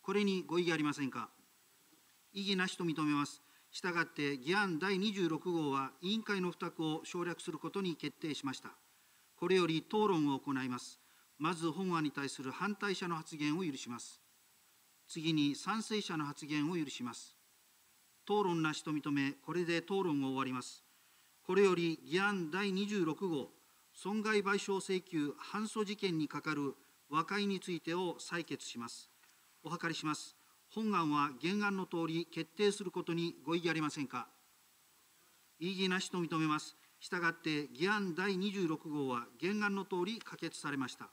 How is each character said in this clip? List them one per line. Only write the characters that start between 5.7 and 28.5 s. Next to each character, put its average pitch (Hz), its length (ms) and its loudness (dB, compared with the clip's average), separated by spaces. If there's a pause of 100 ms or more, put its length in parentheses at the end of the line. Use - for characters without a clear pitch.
は 135 300 0
委 185 120 -2
員 220 100 -2
会 196 180 0
の 180 100 0
付 - 80 -12
託 170 260 -4
を 156 200 0
省 175 180 -6
略 170 160 -4
す - 100 -8
る 160 80 -6
こ - 140 -6
と 196 100 -2
に 175 140 -2
決 147 220 -8
定 147 180 -4
し - 100 -8
ま 135 80 -2
し - 60 -8
た。 - 120 -14 (680)
こ 170 100 -4
れ 190 80 6
よ 180 100 8
り 160 140 2
討 214 300 2
論 151 240 4
を 131 60 0
行 143 220 -2
い 131 60 -2
ま 123 120 -2
す。 - 200 -14 (380)
ま 165 160 0
ず 165 180 0
本 180 240 0
案 160 80 4
に 143 80 2
対 139 160 -4
す 135 160 -8
る 131 80 -4
反 196 240 -2
対 202 200 0
者 185 120 -4
の 170 80 -2
発 160 220 -10
言 151 200 2
を 190 60 0
許 143 140 -2
し 117 120 -10
ま 120 100 -8
す。 - 200 -16 (880)
次 160 260 0
に 143 220 4
賛 214 280 -2
成 214 180 0
者 170 160 -4
の 151 80 -2
発 143 220 -8
言 147 220 0
を 185 60 -2
許 151 140 -2
し - 140 -8
ま 117 100 -6
す。 - 240 -16 (880)
討 208 180 4
論 170 180 4
な 156 120 2
し - 80 -6
と 160 100 -4
認 151 200 0
め、 139 220 2 (100)
こ 156 100 -8
れ 175 100 2
で 170 140 2
討 196 260 0
論 147 200 2
を 135 80 0
終 131 40 -2
わ 135 80 0
り 127 80 -2
ま 127 100 -2
す。 - 220 -14 (600)
こ 185 120 -2
れ 202 80 10
よ 185 120 8
り 165 280 2
議 147 160 0
案 196 320 2
第 196 220 0
二 196 140 2
十 202 180 2
六 165 240 0
号、 143 240 -2 (400)
損 208 280 -2
害 214 200 4
賠 202 140 4
償 196 260 0
請 185 200 0
求、 147 360 0
反 - 260 -4
訴 214 220 0
事 202 100 -4
件 185 220 0
に 151 100 2
係 147 340 -2
る 139 140 -2 (320)
和 156 160 0
解 202 240 0
に 196 140 0
つ 185 100 -6
い 160 80 -2
て 165 140 -4
を 175 260 -2
採 175 240 -4
決 - 240 -8